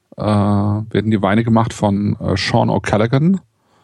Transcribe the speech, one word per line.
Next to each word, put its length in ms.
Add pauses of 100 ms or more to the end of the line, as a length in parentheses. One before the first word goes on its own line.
(180)
äh, 60
werden 880
die 100
Weine 220
gemacht 300
von, 460
äh, 180
Sean 320
O'Callaghan, 680 (440)